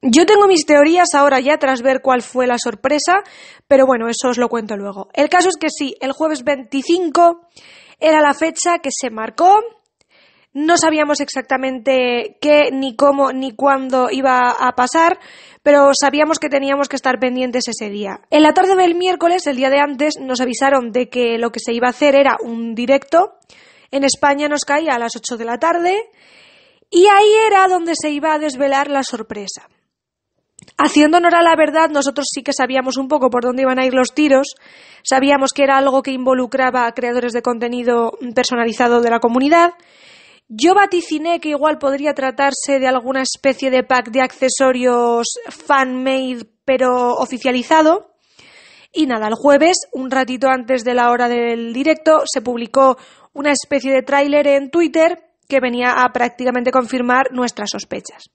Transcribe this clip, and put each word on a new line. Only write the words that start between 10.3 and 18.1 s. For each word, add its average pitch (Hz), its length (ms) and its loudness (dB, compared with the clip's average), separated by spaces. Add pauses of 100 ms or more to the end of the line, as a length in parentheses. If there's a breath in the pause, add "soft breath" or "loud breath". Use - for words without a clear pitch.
No 311 240 0
sabíamos 302 440 0
exactamente 262 1200 -4
qué, 294 320 4
ni 269 240 -6
cómo, 277 360 2
ni 262 220 -8
cuándo 262 560 0
iba 254 400 0
a 247 220 -2
pasar, 330 480 0 (420 loud breath)
pero 285 320 6
sabíamos 294 460 0
que 302 80 -4
teníamos 277 400 -2
que - 80 -8
estar 254 240 -2
pendientes 254 480 -4
ese 220 200 -10
día. 202 420 -10